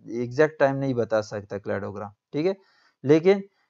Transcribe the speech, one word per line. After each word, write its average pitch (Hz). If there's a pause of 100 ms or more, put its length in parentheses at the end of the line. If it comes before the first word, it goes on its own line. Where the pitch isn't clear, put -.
एग्जैक्ट 123
टाइम 135
नहीं 135
बता 110
सकता 104
cladogram, 101 (240)
ठीक 147
है? 196 (500)
लेकिन 165 (260)